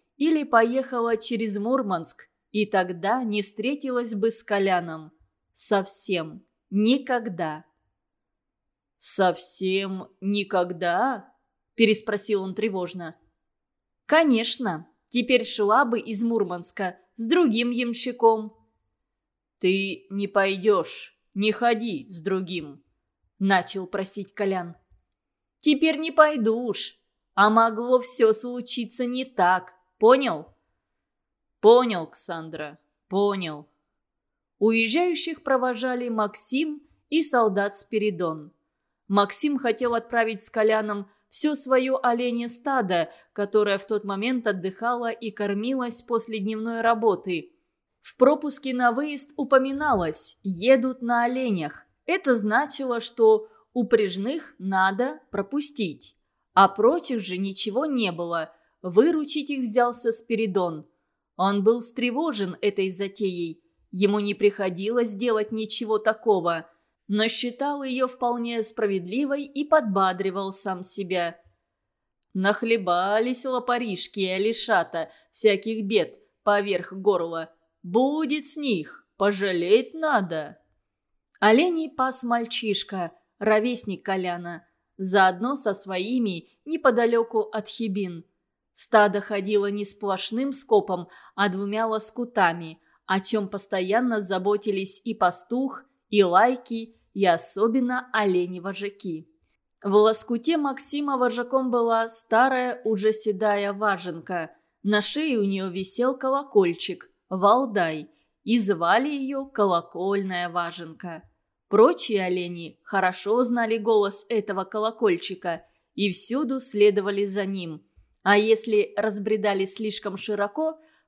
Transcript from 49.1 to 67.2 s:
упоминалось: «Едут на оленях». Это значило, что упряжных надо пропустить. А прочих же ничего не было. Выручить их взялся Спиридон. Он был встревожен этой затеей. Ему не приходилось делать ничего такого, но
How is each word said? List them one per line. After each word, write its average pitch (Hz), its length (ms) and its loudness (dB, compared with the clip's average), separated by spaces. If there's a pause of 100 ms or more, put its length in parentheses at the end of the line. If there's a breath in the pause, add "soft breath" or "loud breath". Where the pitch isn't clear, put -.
упоминалось: 269 1080 0
«Едут 247 600 2
на 240 220 0
оленях». 240 600 -4 (220)
Это 330 280 2
значило, 233 680 -2
что 220 480 4 (240 loud breath)
упряжных 220 840 0
надо 190 600 0 (100)
пропустить. 196 840 -6 (380)
А 190 140 8
прочих 240 520 2
же 180 160 -6
ничего 196 500 -4
не 240 240 0
было. 170 420 -6 (300 soft breath)
Выручить 294 680 2
их 277 100 -4
взялся 240 520 0
Спиридон. 185 760 -2 (480)
Он 196 260 0
был 233 180 4
встревожен 233 800 -2
этой 196 280 0
затеей. 180 720 -6 (300)
Ему 202 280 2
не 202 140 -2
приходилось 202 800 0
делать 214 380 -2
ничего 220 460 -2
такого, 190 680 0 (380)
но 208 220 2